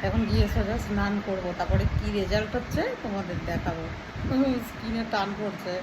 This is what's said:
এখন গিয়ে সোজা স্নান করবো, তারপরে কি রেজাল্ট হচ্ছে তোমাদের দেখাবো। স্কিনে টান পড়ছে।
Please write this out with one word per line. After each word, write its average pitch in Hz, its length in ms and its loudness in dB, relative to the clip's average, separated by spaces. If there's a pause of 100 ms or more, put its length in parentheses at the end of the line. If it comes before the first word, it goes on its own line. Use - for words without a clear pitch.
এখন 202 240 4
গিয়ে 220 240 6
সোজা 214 320 2
স্নান 202 280 0 (140)
করবো, 190 220 -2 (100)
তারপরে 190 240 4 (140)
কি 202 100 0 (120)
রেজাল্ট 202 380 0
হচ্ছে 254 240 -2 (220)
তোমাদের 196 340 -4 (120)
দেখাবো। 165 340 -2 (880)
স্কিনে 226 340 -4 (100)
টান 202 160 2 (100)
পড়ছে। 190 440 -4